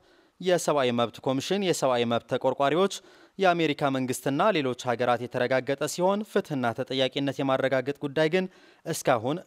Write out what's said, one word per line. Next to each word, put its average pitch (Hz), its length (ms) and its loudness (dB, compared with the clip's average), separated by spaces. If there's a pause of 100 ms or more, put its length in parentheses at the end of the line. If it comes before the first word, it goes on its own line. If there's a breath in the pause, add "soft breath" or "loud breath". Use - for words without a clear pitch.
(400 soft breath)
የሰብአዊ 165 520 2
መብት 120 280 0
ኮሚሽን፣ 139 420 -2
የሰብአዊ 135 420 0
መብት 117 240 -2
ተቆርቋሪዎች፣ 139 680 0 (440 loud breath)
የአሜሪካ 165 520 2
መንግስትና 135 600 0
ሌሎች 135 320 -2
ሀገራት 120 380 0
የተረጋገጠ 123 680 -2
ሲሆን 190 380 0
ፍትህና 135 500 -2
ተጠያቂነት 135 640 -2
የማረጋገጥ 131 600 0
ጉዳይ 147 300 0
ግን 185 180 0 (400 loud breath)
እስካሁን 143 600 0